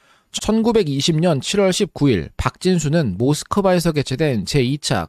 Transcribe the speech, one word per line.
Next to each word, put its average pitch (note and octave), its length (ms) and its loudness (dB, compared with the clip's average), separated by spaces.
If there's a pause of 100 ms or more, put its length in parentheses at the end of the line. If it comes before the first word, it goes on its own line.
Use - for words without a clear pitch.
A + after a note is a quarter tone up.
(320)
천구백이십 G3+ 880 0
년 E3 200 2
칠월 G3 320 0
십구 C#3+ 380 0
일 F2 260 0
박진수는 D#3 800 0
모스크바에서 E3 760 0
개최된 C3+ 520 -2
제이 C3+ 340 0
차 F2+ 300 -4